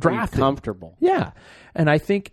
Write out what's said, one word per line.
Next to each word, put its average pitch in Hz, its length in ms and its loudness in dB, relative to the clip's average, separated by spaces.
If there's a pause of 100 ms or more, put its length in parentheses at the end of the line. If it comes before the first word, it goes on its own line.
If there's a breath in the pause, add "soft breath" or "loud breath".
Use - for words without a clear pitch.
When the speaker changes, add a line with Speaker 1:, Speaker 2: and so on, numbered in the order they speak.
Speaker 1:
Are 165 60 4
you 196 60 -2
Speaker 2:
Drafting? 226 240 -2
Speaker 1:
comfortable? 110 600 -4
Speaker 2:
Yeah. 359 300 0 (440 loud breath)
And 156 160 2
I 151 60 4
think, 196 360 -2